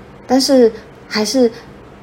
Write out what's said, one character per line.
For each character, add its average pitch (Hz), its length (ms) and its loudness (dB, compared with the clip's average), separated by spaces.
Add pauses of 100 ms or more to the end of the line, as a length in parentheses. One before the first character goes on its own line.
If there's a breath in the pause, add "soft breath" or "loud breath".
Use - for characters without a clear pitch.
(260)
但 262 160 0
是 254 300 2 (360 loud breath)
还 214 160 -6
是， 233 280 0 (520 loud breath)